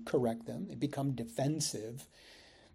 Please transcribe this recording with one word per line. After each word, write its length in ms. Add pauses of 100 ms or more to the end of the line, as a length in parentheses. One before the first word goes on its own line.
correct 420
them. 220
They 80
become 360
defensive. 920 (680)